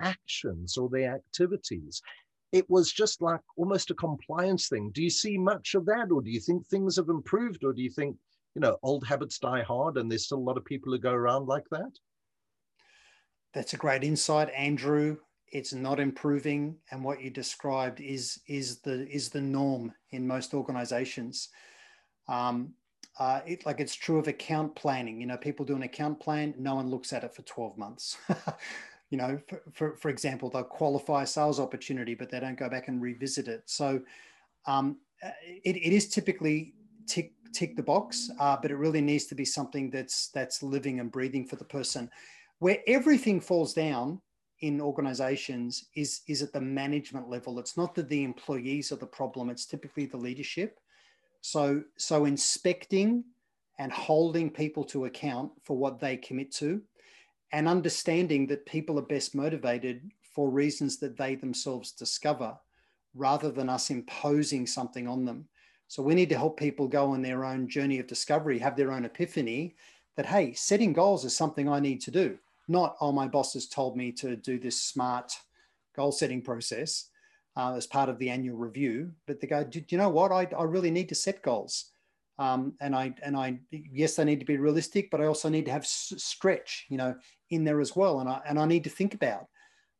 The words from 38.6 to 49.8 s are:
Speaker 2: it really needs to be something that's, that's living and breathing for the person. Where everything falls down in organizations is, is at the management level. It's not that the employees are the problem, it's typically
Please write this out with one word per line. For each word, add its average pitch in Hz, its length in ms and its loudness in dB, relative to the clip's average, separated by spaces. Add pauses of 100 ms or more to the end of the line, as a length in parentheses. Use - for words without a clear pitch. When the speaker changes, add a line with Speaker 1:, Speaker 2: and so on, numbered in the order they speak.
Speaker 2:
it 143 60 -2
really 156 240 2
needs 147 240 2
to 143 100 -10
be 135 100 -2
something 135 460 -4
that's, 131 380 -4
that's - 340 -4
living 135 360 -2
and 117 120 -4
breathing 131 340 -2
for 131 120 -10
the - 60 -14
person. 127 460 -6 (480)
Where 185 300 4
everything 247 520 6
falls 165 360 2
down 151 440 0 (420)
in 147 200 0
organizations 131 1160 -2
is, 147 320 -4
is 143 140 -2
at 143 100 -4
the 139 100 -2
management 135 680 -2
level. 123 300 -6
It's - 180 -6
not 175 160 0
that 151 160 -4
the 143 140 2
employees 135 680 -4
are 139 40 -4
the 127 100 -10
problem, 123 460 -6
it's - 160 -10
typically 143 400 -6